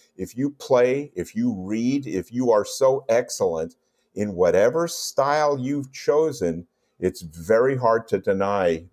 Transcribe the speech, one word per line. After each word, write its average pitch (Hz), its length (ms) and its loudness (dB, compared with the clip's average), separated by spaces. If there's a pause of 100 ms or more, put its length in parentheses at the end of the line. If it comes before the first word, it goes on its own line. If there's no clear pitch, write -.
(160)
If 92 200 -10
you 139 140 -2
play, 139 640 0
if 87 220 -8
you 120 200 -2
read, 117 520 -4
if 92 240 -6
you 123 180 0
are 104 140 4
so 131 440 0
excellent 92 680 -2 (400)
in 101 180 -4
whatever 101 540 4
style 147 680 0
you've 135 340 -6
chosen, 131 760 0 (320)
it's 90 240 -4
very 107 540 0
hard 117 320 0
to - 100 0
deny 95 720 0